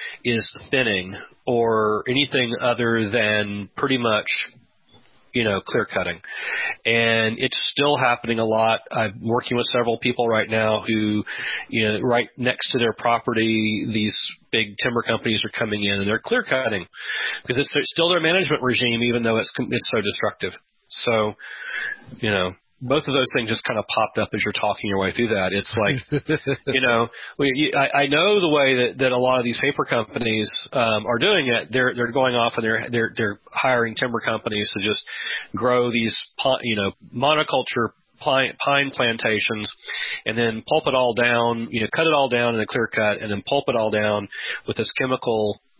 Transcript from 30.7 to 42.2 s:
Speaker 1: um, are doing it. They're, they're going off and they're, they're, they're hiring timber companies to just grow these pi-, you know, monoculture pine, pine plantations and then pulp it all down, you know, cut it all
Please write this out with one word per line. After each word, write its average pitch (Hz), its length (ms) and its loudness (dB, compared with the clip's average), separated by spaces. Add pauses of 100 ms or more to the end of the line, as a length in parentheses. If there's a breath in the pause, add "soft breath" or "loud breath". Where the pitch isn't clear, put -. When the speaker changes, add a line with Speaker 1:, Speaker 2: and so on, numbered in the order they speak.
Speaker 1:
um, 110 340 0
are 117 120 0
doing 165 300 2
it. 113 240 0
They're, 127 240 2
they're 120 160 -2
going 131 240 2
off 117 200 2
and 113 80 0
they're, 110 280 0
they're, 113 240 0
they're 104 240 -2 (100)
hiring 120 460 0
timber 117 240 -2
companies 107 560 -2
to 98 80 -4
just 104 180 0 (540 loud breath)
grow 123 340 2
these 113 260 0 (220)
pi-, 131 240 0
you 113 140 -2
know, 98 160 0 (200)
monoculture 131 760 0 (320)
pine, 131 440 2
pine 139 300 2
plantations 113 800 0 (540 loud breath)
and 110 120 -2
then 113 300 0
pulp 156 180 2
it 135 80 2
all 123 200 2
down, 117 580 2
you 117 80 -2
know, 107 160 0
cut 165 100 2
it 160 60 2
all 139 160 4